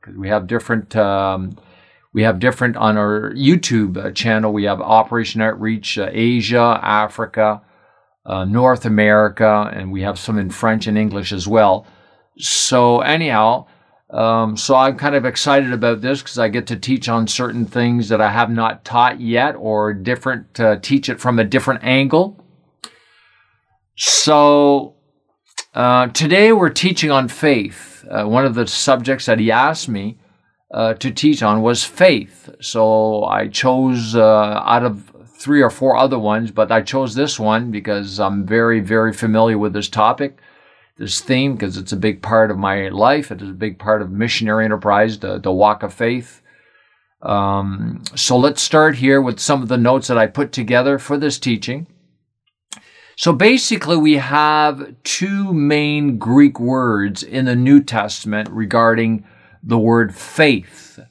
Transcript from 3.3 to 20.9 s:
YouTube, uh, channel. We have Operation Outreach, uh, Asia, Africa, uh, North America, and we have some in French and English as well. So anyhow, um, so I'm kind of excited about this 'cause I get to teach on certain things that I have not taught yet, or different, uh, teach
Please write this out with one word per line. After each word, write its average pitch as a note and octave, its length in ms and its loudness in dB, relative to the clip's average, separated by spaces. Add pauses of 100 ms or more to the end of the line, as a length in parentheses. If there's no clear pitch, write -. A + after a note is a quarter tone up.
YouTube, B2 640 0
uh, G2+ 140 -6
channel. G#2+ 420 0
We G#2 100 -2
have G2 160 -2
Operation A2 640 0
Outreach, G#2+ 560 -4
uh, G2 160 -4
Asia, A#2 680 2
Africa, G#2+ 800 0 (640)
uh, F#2+ 200 -6
North B2 400 2
America, G#2+ 920 2
and F#2+ 160 -10
we F#2+ 120 -6
have G2 140 -6
some G#2+ 220 -4
in F#2+ 100 -4
French A2 380 -2
and G#2+ 100 0
English G2+ 360 -4
as F#2 120 -8
well. G2+ 400 2 (520)
So A#2+ 640 2
anyhow, B2+ 640 0 (460)
um, A2+ 460 0
so - 180 0
I'm C3 200 2
kind C#3+ 180 -4
of C3 120 0
excited C3+ 460 0
about A#2 300 -2
this C#3 220 -4
'cause - 160 -12
I A2+ 80 2
get A2+ 200 -4
to A#2 100 -6
teach B2 300 -4
on A#2 200 0
certain A#2 380 -4
things A#2+ 440 -2
that A2 120 2
I G#2 100 2
have A#2 180 0
not A2+ 360 -2
taught B2 360 2
yet, A#2+ 340 0
or G#2+ 380 -2
different, B2 680 -6
uh, A2 180 2
teach C#3 320 -2